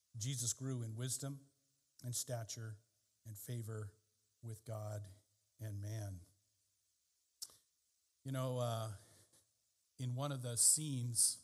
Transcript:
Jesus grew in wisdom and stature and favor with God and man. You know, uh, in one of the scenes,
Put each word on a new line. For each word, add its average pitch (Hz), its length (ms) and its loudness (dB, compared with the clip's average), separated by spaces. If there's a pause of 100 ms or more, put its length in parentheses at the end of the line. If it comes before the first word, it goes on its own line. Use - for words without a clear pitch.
(160)
Jesus 120 380 0
grew 131 280 -2
in 110 140 -4
wisdom 135 440 -2 (640)
and 123 120 -4
stature 113 640 -4 (480)
and 107 100 -10
favor 107 540 -4 (520)
with 113 220 -10
God 107 380 -4 (580)
and 104 220 -4
man. 104 380 -4 (2000)
You 135 80 -4
know, 131 260 2
uh, 117 300 2 (1120)
in 123 160 0
one 143 180 0
of 131 100 -4
the 120 140 -2
scenes, 123 880 6